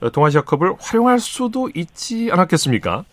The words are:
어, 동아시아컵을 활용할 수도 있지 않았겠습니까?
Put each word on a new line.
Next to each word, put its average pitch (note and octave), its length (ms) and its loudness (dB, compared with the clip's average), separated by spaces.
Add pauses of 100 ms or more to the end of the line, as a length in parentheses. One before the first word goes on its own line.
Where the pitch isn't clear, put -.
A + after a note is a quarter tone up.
어, A#2 80 -2
동아시아컵을 D3 680 2
활용할 A#3+ 420 2
수도 B3+ 540 -4
있지 A3+ 560 -6
않았겠습니까? C#3 840 0